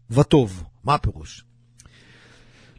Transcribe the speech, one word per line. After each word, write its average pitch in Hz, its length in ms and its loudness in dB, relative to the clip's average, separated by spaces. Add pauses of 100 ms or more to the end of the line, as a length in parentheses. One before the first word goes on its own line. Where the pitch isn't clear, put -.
וטוב." 113 540 2 (200)
מה 139 100 0
הפירוש? 92 520 -8 (1300)